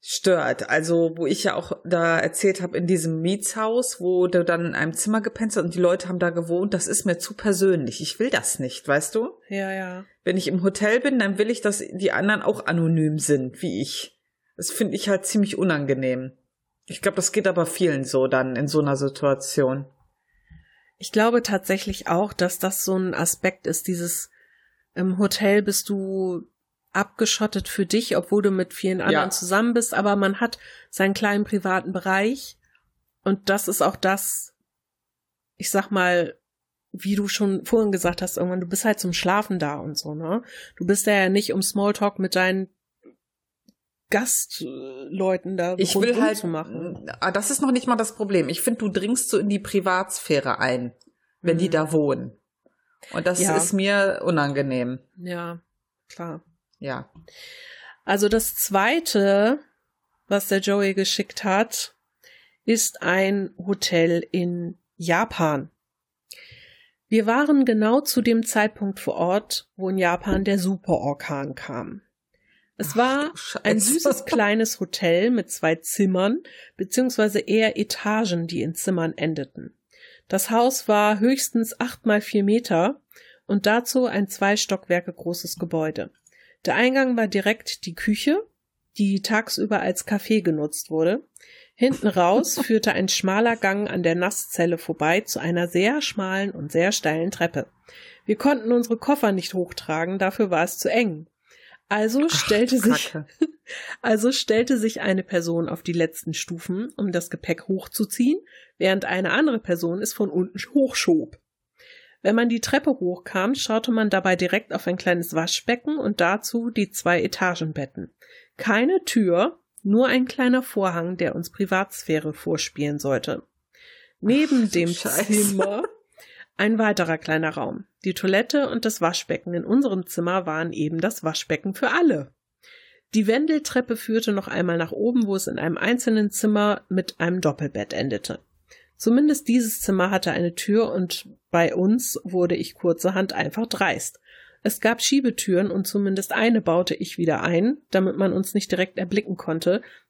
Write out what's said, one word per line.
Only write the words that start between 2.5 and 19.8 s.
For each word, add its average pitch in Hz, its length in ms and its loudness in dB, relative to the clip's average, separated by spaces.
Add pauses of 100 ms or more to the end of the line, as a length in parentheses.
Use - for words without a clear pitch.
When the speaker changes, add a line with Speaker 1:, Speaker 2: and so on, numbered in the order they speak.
Speaker 1:
habe, - 160 -4
in 175 80 -2
diesem 165 340 0
Mietshaus, 220 800 -2
wo 180 280 2
du 180 160 2
dann 170 200 0
in 170 100 -4
einem 160 200 -2
Zimmer 214 260 0
gepennt 214 360 -4
hast 190 60 0
und 170 120 -2
die 175 60 -4
Leute 180 280 2
haben 180 100 -4
da 175 120 2
gewohnt, 170 420 -2
das 175 140 -2
ist - 180 -2
mir 170 140 0
zu - 160 -10
persönlich. 180 680 0
Ich - 180 -8
will 247 120 0
das - 300 -2
nicht, - 280 -8
weißt 147 260 0
du? 233 160 0 (180)
Speaker 2:
Ja, 196 240 -4
ja. 185 320 -8 (200)
Speaker 1:
Wenn 185 140 2
ich 185 100 -2
im 180 140 0
Hotel 208 380 2
bin, 269 180 0
dann 202 180 0
will 208 140 0
ich, 226 100 -2
dass 208 220 -2 (100)
die 196 200 0
anderen 208 300 2
auch - 240 -2
anonym 160 520 2
sind, 135 420 0
wie 113 220 -4
ich. - 360 -10 (380)
Das - 140 -6
finde - 260 -2
ich 202 140 -4
halt 190 160 0
ziemlich 202 320 0
unangenehm. 135 760 0 (540)
Ich - 160 -14
glaub, 196 120 0
das 185 180 -2
geht 208 140 0
aber 175 200 2
vielen 151 380 0
so 131 220 2
dann 131 300 0
in 147 120 -2
so 151 120 2
einer 143 160 2
Situation. 139 880 0 (1120)